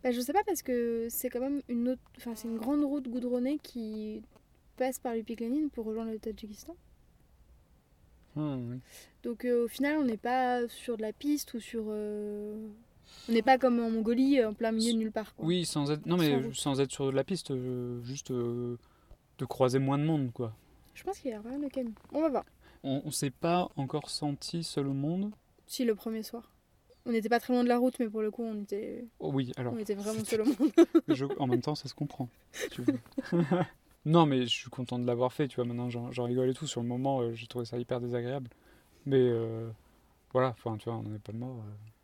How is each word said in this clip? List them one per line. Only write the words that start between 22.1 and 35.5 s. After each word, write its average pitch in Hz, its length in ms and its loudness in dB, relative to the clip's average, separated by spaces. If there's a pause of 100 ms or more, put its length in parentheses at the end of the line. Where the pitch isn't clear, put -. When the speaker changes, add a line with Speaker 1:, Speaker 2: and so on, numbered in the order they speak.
Speaker 1:
On 294 100 0
va 320 80 4
voir. 240 140 0 (400)
Speaker 2:
On, 135 200 0
on 151 60 -4
s'est 139 200 -2
pas 175 460 0
encore 143 340 -4
senti 151 540 -4
seul 143 240 -2
au 139 60 0
monde. 170 360 -2 (360)
Speaker 1:
Si, - 180 -4
le 226 100 2
premier 220 280 -6
soir. 233 280 -14 (540)
On 247 80 -2
n'était 226 160 2
pas 233 120 6
très - 120 -2
loin 247 120 4
de 240 40 4
la 240 100 6
route, 247 200 2
mais 233 100 0
pour 214 140 -4
le 214 80 0
coup, 233 140 -6
on 214 180 -4
était, 208 420 -6 (140)
Speaker 2:
Oh 156 140 -4
oui, 131 240 0
alors, 123 180 -2
Speaker 1:
on 233 40 -4
était 208 160 -2
vraiment 214 260 -4
Speaker 2:
c'était 226 160 -2
Speaker 1:
seul 214 60 2
au - 40 2
monde. 269 300 4
<laughs> - 320 8
Speaker 2:
je... 139 180 2 (120)
En 139 80 2
même 123 140 4
temps, 151 140 0
ça - 140 -8
se - 60 -12
comprend, 135 360 -6 (220)
si - 180 -6
tu - 120 -8
veux. 262 160 2 (340)
<laughs> 175 340 4 (380)
Non, 160 220 8
mais 131 200 4
je 117 40 -4
suis - 180 -4
content 123 300 -6
de 123 80 0
l'avoir 123 260 2
fait, 147 140 0
tu 127 80 -8